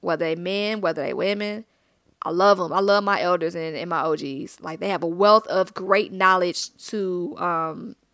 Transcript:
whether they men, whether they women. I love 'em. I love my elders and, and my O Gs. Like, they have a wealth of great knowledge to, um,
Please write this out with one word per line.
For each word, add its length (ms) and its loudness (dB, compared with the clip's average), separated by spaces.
whether 240 -2
they 120 0
men, 440 -2
whether 220 -2
they 100 -4
women. 520 -4
I 60 -6
love 320 4
'em. 100 -2
I 100 0
love 220 4
my 200 2
elders 320 0
and, 200 -6
and 140 -6
my 160 -2
O 100 0
Gs. 460 -8
Like, 200 -10
they 100 -4
have 120 -2
a 60 -2
wealth 380 6
of 260 0
great 400 0
knowledge 640 2
to, 500 -4
um, 580 -4